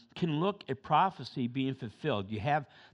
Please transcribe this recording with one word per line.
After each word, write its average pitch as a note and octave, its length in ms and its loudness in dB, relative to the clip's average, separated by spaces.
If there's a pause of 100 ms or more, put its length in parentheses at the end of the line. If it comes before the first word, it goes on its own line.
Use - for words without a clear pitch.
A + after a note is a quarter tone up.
(160)
can D#3 240 0
look G3+ 300 0
at C3 120 -4
prophecy D3+ 680 2
being C3 280 -2
fulfilled. A2 540 -2
You G#2+ 100 -4
have C#3+ 280 0 (260)